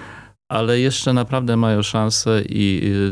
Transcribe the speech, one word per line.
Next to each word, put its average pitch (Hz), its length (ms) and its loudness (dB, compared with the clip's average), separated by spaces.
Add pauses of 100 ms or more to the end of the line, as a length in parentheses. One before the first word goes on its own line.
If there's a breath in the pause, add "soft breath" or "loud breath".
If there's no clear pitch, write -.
(520 loud breath)
ale 113 280 0
jeszcze 131 340 0
naprawdę 120 440 0
mają 110 260 2
szansę 110 580 0
i, 101 500 0 (200)